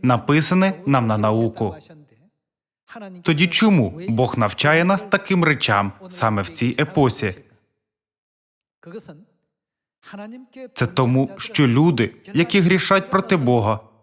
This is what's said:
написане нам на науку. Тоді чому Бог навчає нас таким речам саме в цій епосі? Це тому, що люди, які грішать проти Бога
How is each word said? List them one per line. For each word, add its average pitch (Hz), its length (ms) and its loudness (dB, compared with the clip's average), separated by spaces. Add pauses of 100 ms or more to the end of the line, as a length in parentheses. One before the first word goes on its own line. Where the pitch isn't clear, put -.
написане 156 720 2 (120)
нам 131 220 2
на 110 100 0
науку. 107 580 0 (1500)
Тоді 165 260 2
чому 175 640 2
Бог 117 280 0
навчає 147 460 2
нас 190 200 0
таким 196 400 0
речам 104 480 0 (180)
саме 107 320 -2
в 95 80 -6
цій - 300 -4
епосі? 131 560 0 (3500)
Це 120 140 -2
тому, 131 500 -2
що - 300 -2
люди, 127 480 2 (180)
які 170 260 0
грішать 190 500 2
проти 190 280 0
Бога 113 420 2 (240)